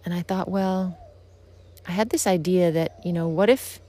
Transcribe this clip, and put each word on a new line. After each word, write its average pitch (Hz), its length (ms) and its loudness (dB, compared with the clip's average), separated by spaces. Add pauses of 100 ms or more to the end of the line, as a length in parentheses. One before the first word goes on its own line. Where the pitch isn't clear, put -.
And 175 80 -4
I 175 80 -4
thought, 190 260 -4
well, 190 480 -2 (880)
I - 60 -12
had 214 200 0
this 302 180 0
idea 180 420 2
that, 160 340 -2
you 175 80 -2
know, 165 140 -2
what 170 240 2
if - 380 0